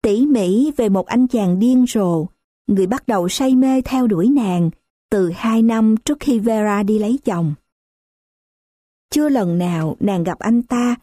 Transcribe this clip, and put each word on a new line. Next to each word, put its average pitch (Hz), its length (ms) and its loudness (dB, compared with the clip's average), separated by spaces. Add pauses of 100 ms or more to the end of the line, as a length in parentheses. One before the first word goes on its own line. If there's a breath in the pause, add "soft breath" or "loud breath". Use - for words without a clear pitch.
tỉ 226 240 2
mỉ 233 500 2
về 226 120 0
một 190 180 0
anh 247 220 0
chàng 190 300 0
điên 254 300 4
rồ, 175 380 -2 (400)
người 190 200 2
bắt 240 200 -4
đầu 190 220 -2
say 262 260 0
mê 262 260 2
theo 254 260 -2
đuổi 202 220 2
nàng 180 420 0 (400)
từ 185 240 0
hai 226 280 0
năm 220 340 2
trước 285 240 -4
khi 240 180 0
Vera 208 440 -2
đi 214 160 0
lấy 220 260 -2
chồng. 170 300 -2 (1600)
Chưa 302 180 0
lần 190 300 0
nào 170 420 -2
nàng 190 240 -2
gặp 170 140 -6
anh 233 240 0
ta 240 400 -2